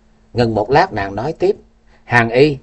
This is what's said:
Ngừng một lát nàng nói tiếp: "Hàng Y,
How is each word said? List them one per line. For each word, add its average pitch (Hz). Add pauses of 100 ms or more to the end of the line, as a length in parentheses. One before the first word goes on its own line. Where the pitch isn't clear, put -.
(320)
Ngừng 113
một 107
lát 160
nàng 98
nói 120
tiếp: 185 (480)
"Hàng 117
Y, 135